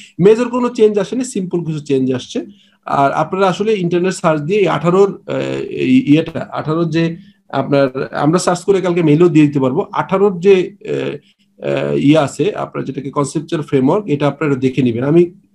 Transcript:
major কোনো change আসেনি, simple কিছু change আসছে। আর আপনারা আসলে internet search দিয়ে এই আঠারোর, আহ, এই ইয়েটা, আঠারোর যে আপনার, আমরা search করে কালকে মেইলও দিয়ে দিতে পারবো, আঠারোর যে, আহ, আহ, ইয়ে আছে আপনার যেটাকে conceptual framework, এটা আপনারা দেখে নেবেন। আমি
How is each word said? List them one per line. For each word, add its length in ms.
major 280
কোনো 200
change 300
আসেনি, 260
simple 400
কিছু 160
change 320
আসছে। 340
আর 280
আপনারা 360
আসলে 260
internet 380
search 300
দিয়ে 160
এই 100
আঠারোর, 580
আহ, 80
এই 500
ইয়েটা, 400
আঠারোর 380
যে 260
আপনার, 640
আমরা 260
search 260
করে 160
কালকে 220
মেইলও 260
দিয়ে 180
দিতে 140
পারবো, 320
আঠারোর 480
যে, 440
আহ, 320
আহ, 300
ইয়ে 240
আছে 360
আপনার 300
যেটাকে 260
conceptual 540
framework, 420
এটা 220
আপনারা 260
দেখে 280
নেবেন। 220
আমি 260